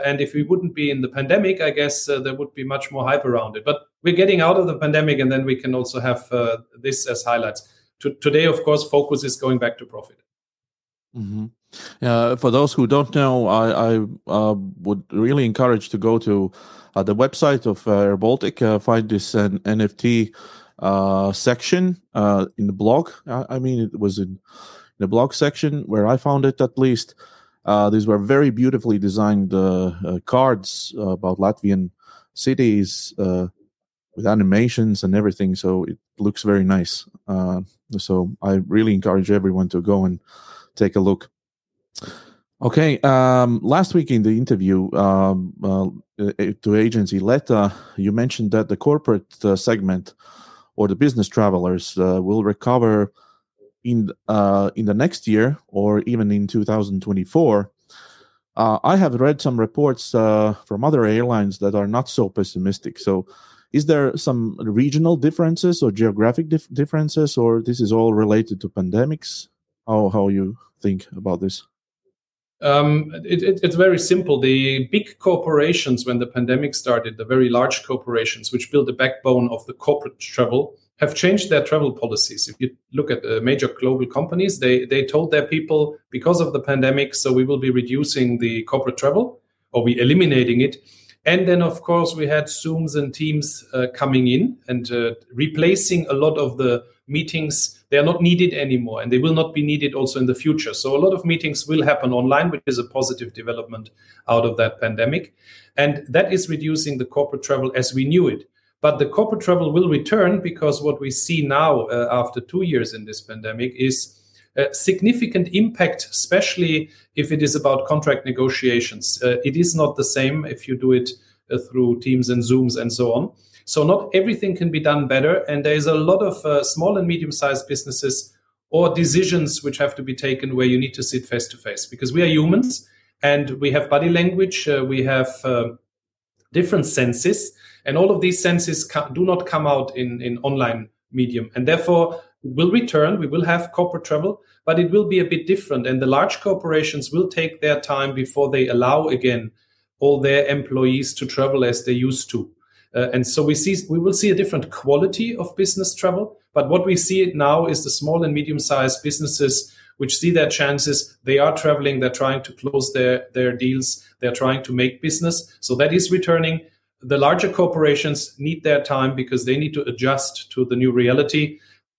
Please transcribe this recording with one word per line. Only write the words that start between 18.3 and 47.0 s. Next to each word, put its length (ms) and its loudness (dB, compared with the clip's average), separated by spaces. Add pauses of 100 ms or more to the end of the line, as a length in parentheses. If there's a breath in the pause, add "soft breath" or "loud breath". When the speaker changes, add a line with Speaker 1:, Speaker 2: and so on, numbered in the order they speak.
Speaker 2:
uh, 180 2
find 300 2
this, 260 -2
uh, 140 2 (160)
N 160 0
F 140 0
T, 380 0 (460 loud breath)
uh, 520 2
section, 680 0 (120)
uh, 340 2 (100)
in 100 -2
the 60 -2
blog. 380 0 (160)
I, 220 -6
I 100 -6
mean, 200 -2
it 180 -4
was 220 -2
in 200 -6 (580 loud breath)
the 100 -2
blog 260 2
section 500 -2
where 220 0
I 120 4
found 280 0
it, 160 0
at 160 -2
least. 380 0 (480 soft breath)
Uh, 260 2
these 160 2
were 140 2
very 300 2
beautifully 500 0
designed, 540 0
uh, 400 0 (120)
uh, 200 -4
cards, 720 -2
uh, 140 -4
about 280 -4
Latvian 520 0 (420 soft breath)
cities, 840 0
uh, 300 -2 (720)
with 100 -4
animations 720 2
and 140 0
everything. 400 0
So 300 -2
it 120 -8 (220)
looks 240 -2
very 220 4
nice. 420 0 (180)
Uh, 360 -2 (360)
so 440 -2
I 140 0 (120)
really 260 4
encourage 380 2
everyone 380 2
to 120 -2
go 240 2
and 140 -2 (560 loud breath)
take 200 2
a 40 2
look. 320 0 (1300 loud breath)
Okay, 400 2
um, 640 4
last 300 2
week 180 0
in 120 4
the 140 4
interview, 540 2
um, 640 2 (100)
uh, 240 0 (340)
uh, 300 -2 (100)
to 140 2
agency 440 2